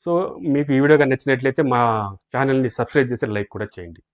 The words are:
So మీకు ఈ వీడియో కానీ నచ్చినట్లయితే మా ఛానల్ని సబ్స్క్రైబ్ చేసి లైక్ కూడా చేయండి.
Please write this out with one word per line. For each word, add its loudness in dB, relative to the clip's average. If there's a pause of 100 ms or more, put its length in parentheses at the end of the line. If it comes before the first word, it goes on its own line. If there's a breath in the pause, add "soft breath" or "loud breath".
So -2 (380)
మీకు 0
ఈ 4
వీడియో 6
కానీ 2
నచ్చినట్లయితే 0
మా 0 (500)
ఛానల్ని 0
సబ్స్క్రైబ్ 0
చేసి -4 (100)
లైక్ -6
కూడా -10
చేయండి. -16 (120)